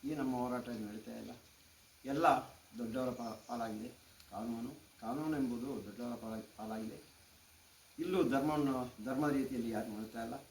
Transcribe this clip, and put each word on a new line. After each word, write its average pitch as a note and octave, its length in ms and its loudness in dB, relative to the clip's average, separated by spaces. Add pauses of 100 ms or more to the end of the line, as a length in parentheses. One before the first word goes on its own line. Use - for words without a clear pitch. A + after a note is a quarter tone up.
ಈ D#3 140 0
ನಮ್ಮ C3 160 2
ಹೋರಾಟ B2 320 0
ನಡೀತಾ A2 520 -6
ಇಲ್ಲ. A#2+ 120 -10 (800)
ಎಲ್ಲ D#3+ 140 6 (520)
ದೊಡ್ಡವರ B2 400 0
ಪಾ-, A2+ 200 -6 (100)
ಪಾಲಾಗಿದೆ A2+ 420 -4 (400)
ಕಾನೂನು. A#2 420 -4 (300)
ಕಾನೂನು D3+ 400 0
ಎಂಬುದು A#2+ 260 -2 (180)
ದೊಡ್ಡವರ A#2+ 360 -6
ಪಾಲ-, A2 260 -6 (100)
ಪಾಲಾಗಿದೆ. A2 400 -4 (1000)
ಇಲ್ಲೂ F3+ 240 4 (100)
ಧರ್ಮವನ್ನು C3+ 760 2
ಧರ್ಮದ C#3+ 220 4
ರೀತಿಯಲ್ಲಿ B2+ 460 2
ಯಾರು A#2+ 200 0
ಮಾಡ್ತಾ A2 280 -6
ಇಲ್ಲ. A#2 100 -6 (160)